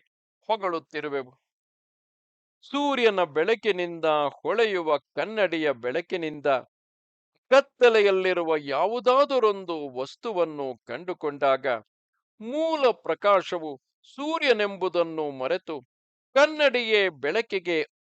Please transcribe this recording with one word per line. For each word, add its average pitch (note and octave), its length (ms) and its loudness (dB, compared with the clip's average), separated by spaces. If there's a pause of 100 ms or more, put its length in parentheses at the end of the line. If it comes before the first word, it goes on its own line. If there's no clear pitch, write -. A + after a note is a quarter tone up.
(480)
ಹೊಗಳುತ್ತಿರುವೆವು. D3+ 920 -4 (1200)
ಸೂರ್ಯನ B3 600 0
ಬೆಳಕಿನಿಂದ F3 840 -2 (380)
ಹೊಳೆಯುವ F3+ 540 0
ಕನ್ನಡಿಯ E3 760 -2
ಬೆಳಕಿನಿಂದ D3+ 760 -6 (1040)
ಕತ್ತಲೆಯಲ್ಲಿರುವ F#3+ 1040 4
ಯಾವುದಾದರೊಂದು G3 1400 0
ವಸ್ತುವನ್ನು D3 840 -4
ಕಂಡುಕೊಂಡಾಗ, C#3+ 840 -2 (760)
ಮೂಲ C#4+ 500 0
ಪ್ರಕಾಶವು E3+ 880 -2 (220)
ಸೂರ್ಯನೆಂಬುದನ್ನು G3 1300 -2
ಮರೆತು, C#3 540 -6 (480)
ಕನ್ನಡಿಯೇ B3 760 2
ಬೆಳಕಿಗೆ E3+ 800 -2 (140)